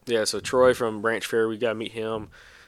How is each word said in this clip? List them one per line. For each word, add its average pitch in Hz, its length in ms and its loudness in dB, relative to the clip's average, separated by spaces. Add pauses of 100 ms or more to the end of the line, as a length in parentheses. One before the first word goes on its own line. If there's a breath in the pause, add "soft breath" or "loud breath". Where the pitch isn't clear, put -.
Yeah, 113 180 0
so 101 160 -4
Troy 127 340 4
from 110 280 -4
Ranch 113 240 -2
Fairy, 113 200 2
we 110 120 -4
got 117 120 -2
to 107 40 -2
meet 113 180 -8
him. 110 380 -6 (380 loud breath)